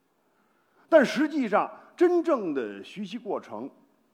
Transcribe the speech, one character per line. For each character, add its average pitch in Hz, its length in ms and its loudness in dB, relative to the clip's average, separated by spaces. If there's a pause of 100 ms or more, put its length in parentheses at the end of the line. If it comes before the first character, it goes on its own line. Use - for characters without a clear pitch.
(880)
但 302 160 8
实 277 240 -2
际 285 180 -4
上， 180 240 0 (240)
真 349 300 2
正 214 300 -2
的 101 280 -6
学 - 220 -14
习 196 140 -14
过 185 200 -6
程， 110 320 -14 (420)